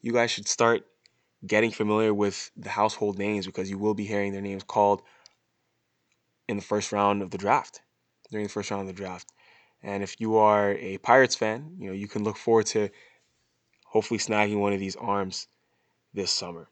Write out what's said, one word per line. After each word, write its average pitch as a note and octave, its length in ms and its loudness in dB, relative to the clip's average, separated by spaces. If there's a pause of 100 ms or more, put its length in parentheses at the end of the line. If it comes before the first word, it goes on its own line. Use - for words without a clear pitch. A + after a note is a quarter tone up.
you A#2 100 -4
guys A#2 200 2
should - 160 -8
start A#2 380 2 (600)
getting G#2+ 260 2
familiar G#2+ 420 2
with G2+ 440 -2
the - 120 -14
household G#2 480 -2
names G2+ 280 -4
because F#2+ 240 -8
you G2 80 -8
will G#2+ 160 0
be G#2 120 -4
hearing G2+ 280 -2
their G2 80 -8
names G2 220 -8
called G2+ 380 2 (1500)
in G#2 100 -4
the G2 60 -8
first G#2 280 -2
round G2+ 300 2
of F2+ 100 -6
the G2+ 60 -8
draft, G#2 440 0 (500)
during G#2+ 140 -4
the G2+ 60 -8
first G2+ 200 -6
round G2+ 100 -4
of F#2+ 60 -8
the F#2 140 -12
draft. F#2 300 -12 (500)
And G2+ 220 -6
if - 160 -12
you A2 180 0
are G#2 360 6
a F#2+ 240 -6
Pirates B2+ 380 6
fan, C3 440 -4
you G2 80 -10
know, F#2+ 60 -8
you G2+ 160 -8
can G#2+ 160 -6
look G#2+ 100 -4
forward A2+ 320 4
to G#2 220 0 (960)
hopefully A2 340 0
snagging G#2 400 0
one G2+ 140 2
of G2 60 -2
these G2 180 -6
arms G2 500 -4 (680)
this F#2+ 180 -4
summer. E2+ 400 -8